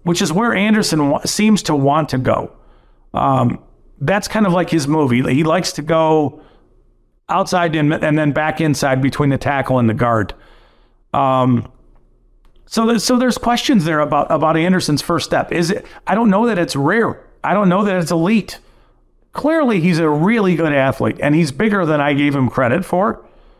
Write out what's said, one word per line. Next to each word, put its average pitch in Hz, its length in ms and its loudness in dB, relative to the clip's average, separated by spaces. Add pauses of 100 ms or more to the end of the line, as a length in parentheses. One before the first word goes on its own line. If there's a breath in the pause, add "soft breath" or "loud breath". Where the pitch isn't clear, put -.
which 170 180 0
is 175 100 -2
where 220 220 0
Anderson 190 560 0
wa-, - 140 -2
seems 214 400 0
to 160 100 -2
want 143 360 0
to 135 80 -2
go. 117 340 -2 (600 soft breath)
Um, 131 480 0 (440)
that's 196 220 0
kind 214 220 0
of 175 40 2
like 180 160 0
his 147 200 -2
move. 147 240 2
He, 120 100 2 (100)
he 151 120 2
likes 165 300 0
to 151 80 -10
go 160 600 0 (840 loud breath)
outside 170 480 0
and, 151 160 2
and 156 260 0
then 147 140 0
back 156 280 -2
inside 139 400 0
between 139 300 0
the 131 80 0
tackle 131 400 -2
and 120 100 2
the 107 60 0
guard. 113 400 0 (800 soft breath)
Um, 127 560 0 (960)
so 226 180 -2
there's, 226 200 0
so 247 120 2
there's 247 220 0
questions 233 460 0
there 156 160 0
about, 147 280 0
about 156 280 2
Anderson's 160 460 0
first 170 240 -2
step. - 260 -2
Is 165 180 0
it, - 160 -6 (180 loud breath)
I 185 120 -2
don't 226 140 2
know 214 180 2
that 208 100 -2
it's 165 160 -2
rare. 170 500 0 (200)
I 156 100 0
don't 202 140 2
know 190 160 2
that 196 120 0
it's 170 140 -2
elite. 175 480 0 (760 soft breath)
Clearly, 285 460 0
he's 165 200 2
a 156 100 2
really 185 460 2
good 156 160 0
athlete, 135 500 0
and 147 140 2
he's 160 160 0
bigger 208 340 0
than 151 140 0
I 143 120 0
gave 143 220 0
him 131 140 0
credit 131 360 -2
for. 180 400 -2 (360 soft breath)